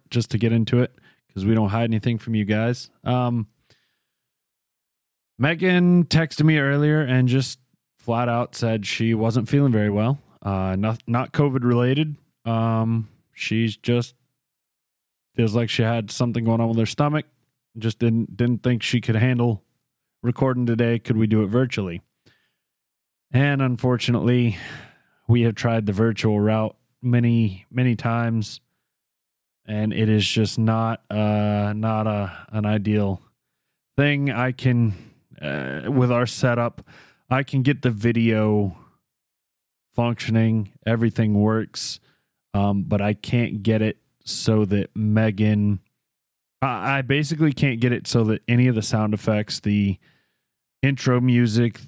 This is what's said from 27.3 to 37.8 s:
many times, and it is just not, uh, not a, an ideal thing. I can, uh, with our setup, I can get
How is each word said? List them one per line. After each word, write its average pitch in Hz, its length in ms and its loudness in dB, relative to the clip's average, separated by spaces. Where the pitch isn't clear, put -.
many 123 240 0
times, 113 640 -4
and 107 280 -2
it 110 160 2
is 107 180 2
just 110 320 0
not, 113 500 0
uh, 104 640 0
not 110 320 -2
a, 101 440 -6
an 107 160 -4
ideal 104 560 0
thing. 143 320 2
I 123 220 -2
can, 120 420 2
uh, 71 480 -6
with 127 220 2
our 120 160 0
setup, 120 580 -2
I 131 140 2
can 135 200 -2
get 135 180 2